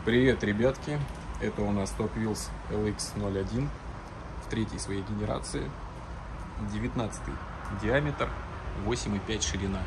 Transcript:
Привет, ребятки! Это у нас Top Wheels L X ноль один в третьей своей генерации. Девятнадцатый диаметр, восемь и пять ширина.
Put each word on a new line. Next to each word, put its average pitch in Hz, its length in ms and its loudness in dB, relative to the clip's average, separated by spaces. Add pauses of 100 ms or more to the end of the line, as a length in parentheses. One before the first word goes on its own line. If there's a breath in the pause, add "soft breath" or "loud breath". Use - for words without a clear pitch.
Привет, 120 400 8
ребятки! 131 540 4 (420)
Это 107 220 0
у 104 100 2
нас 98 260 0
Top 107 160 2
Wheels 110 360 0 (200)
L 107 160 2
X - 300 -2
ноль 101 220 0
один 110 300 0 (760)
в - 60 -10
третьей 107 280 0
своей 98 240 -2
генерации. 107 680 -2 (1000)
Девятнадцатый 110 640 -2 (480)
диаметр, 139 460 4 (560)
восемь 113 320 2
и - 20 2
пять 104 240 0
ширина. 95 440 0